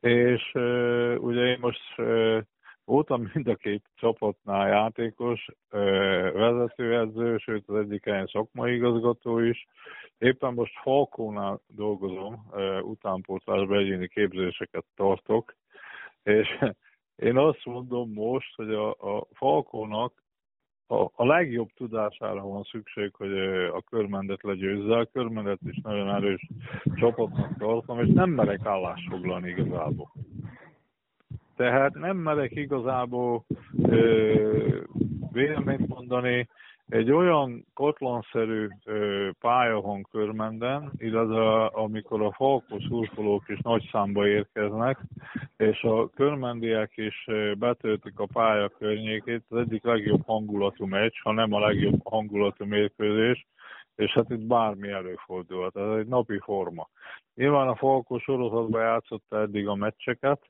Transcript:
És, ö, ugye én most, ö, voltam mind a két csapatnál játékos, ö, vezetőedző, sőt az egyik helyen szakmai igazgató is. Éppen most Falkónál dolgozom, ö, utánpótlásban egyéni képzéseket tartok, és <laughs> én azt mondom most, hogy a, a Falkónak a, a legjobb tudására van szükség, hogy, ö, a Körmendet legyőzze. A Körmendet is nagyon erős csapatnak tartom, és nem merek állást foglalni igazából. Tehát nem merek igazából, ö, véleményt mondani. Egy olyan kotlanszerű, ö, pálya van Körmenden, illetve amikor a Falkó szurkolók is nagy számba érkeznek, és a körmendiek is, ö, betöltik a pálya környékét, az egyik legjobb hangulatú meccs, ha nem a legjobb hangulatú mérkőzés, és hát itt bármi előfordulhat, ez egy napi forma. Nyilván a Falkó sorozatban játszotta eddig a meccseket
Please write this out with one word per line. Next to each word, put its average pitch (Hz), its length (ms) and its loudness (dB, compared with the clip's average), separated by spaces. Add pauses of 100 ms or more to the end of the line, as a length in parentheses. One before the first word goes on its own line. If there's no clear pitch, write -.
És, 120 520 4
ö, 120 640 0
ugye 120 260 0
én 123 180 2
most, 120 200 -2 (160)
ö, 113 420 2 (460)
voltam 127 480 0
mind 139 160 -2
a 113 60 4
két 104 300 -4 (100)
csapatnál 101 760 0
játékos, 113 760 0 (240)
ö, 104 100 -4 (520)
vezetőedző, 117 1040 0
sőt 107 300 -6
az 104 80 -2
egyik 104 280 -2
helyen 98 220 0
szakmai 120 480 -2
igazgató 117 640 2
is. 117 280 0 (520)
Éppen 127 360 2
most 117 280 -4
Falkónál 107 840 -2
dolgozom, 104 840 -6
ö, 98 280 -2
utánpótlásban 98 1000 -2
egyéni 95 300 0
képzéseket 92 760 -2 (120)
tartok, 98 580 0 (680)
és 107 260 4 (380)
<laughs> - 400 -8
én 120 100 4
azt 143 280 4
mondom 123 480 -6
most, 113 420 -4
hogy 110 180 -6
a, 107 180 0
a 101 420 -4
Falkónak 120 800 -2 (760)
a, 104 280 2
a 117 120 2
legjobb 131 500 2
tudására 107 680 -4
van 98 200 -6
szükség, 104 520 -8
hogy, 98 160 -8
ö, 95 440 0
a 92 60 -4
Körmendet 98 640 -4
legyőzze. 101 540 0
A 117 160 0
Körmendet 110 460 -4 (120)
is - 120 -8
nagyon 101 320 -2
erős 98 340 -2 (460)
csapatnak 117 640 0
tartom, 117 420 -2
és 120 120 6
nem 185 180 6
merek 104 360 0
állást 92 420 -4
foglalni 90 400 -6
igazából. 87 640 -4 (1400)
Tehát 127 380 2
nem 175 220 -4
merek 147 400 -2
igazából, 123 880 -2 (380)
ö, 110 960 4 (540)
véleményt 139 560 0
mondani. 123 600 -2 (400)
Egy 113 220 2
olyan 147 540 4 (100)
kotlanszerű, 117 920 -2 (160)
ö, 101 440 -2 (120)
pálya 120 400 4
van 98 300 -6
Körmenden, 110 840 -4
illetve 110 680 2
amikor 110 580 -2
a 104 100 0
Falkó 131 460 -2 (100)
szurkolók 107 600 -2
is 101 100 -6
nagy 117 340 0
számba 101 340 2
érkeznek, 104 720 0 (580)
és 107 260 2
a 113 260 2
körmendiek 120 880 0
is, 107 300 -6
ö, 107 320 0
betöltik 110 600 -2
a 104 140 -2
pálya 107 360 2
környékét, 110 800 -4
az 113 100 -2
egyik 113 260 -2
legjobb 110 420 2
hangulatú 104 600 -2
meccs, 101 360 0
ha 110 100 0
nem 110 200 2
a 104 60 2
legjobb 104 460 4
hangulatú 104 600 -2
mérkőzés, 107 840 2 (500)
és 107 160 0
hát 120 180 2
itt 113 160 -6
bármi 110 420 2
előfordulhat, 92 880 -8
ez 107 220 -2
egy 107 80 -2
napi 113 320 0
forma. 87 500 -4 (460)
Nyilván 135 340 2
a 127 80 0
Falkó 131 420 0
sorozatban 117 640 0
játszotta 113 580 -2
eddig 104 280 -2
a 104 60 -2
meccseket 117 760 -2